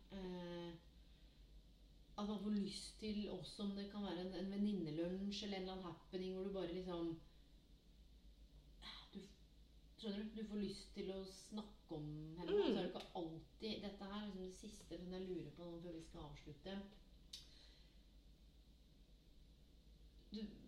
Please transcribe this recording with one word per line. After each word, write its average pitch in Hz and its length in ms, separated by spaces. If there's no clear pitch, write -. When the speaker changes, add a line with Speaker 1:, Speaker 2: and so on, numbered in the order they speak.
Speaker 1:
eh, 175 680
at 208 120
man 208 160
får 208 140
lyst - 420
til, 208 300
også 190 360
om 202 120
det 202 160
kan 208 100
være 180 220
en, 190 100
en 185 160
venninnelunsj 196 920
eller 202 140
en 185 60
eller 185 120
annen 185 100
happening 185 480
hvor 185 140
du 196 80
bare 170 180
liksom, 175 380
du, 196 100
skjønner 208 280
du, 214 80
du 214 180
får 208 140
lyst - 300
til 185 180
å 190 140
snakke - 480
om 151 180
henne, 170 140
Speaker 2:
Mm. 392 100
Speaker 1:
og 392 80
så 214 140
er - 20
det 175 80
ikke - 240
alltid, 170 680
dette 196 260
her 202 100
er 208 80
liksom 185 160
det 185 140
siste - 420
som 180 160
jeg 185 140
lurer 151 260
på 175 140
nå 170 120
før 170 140
vi 160 100
skal 165 220
avslutte. 147 480
Du, 214 160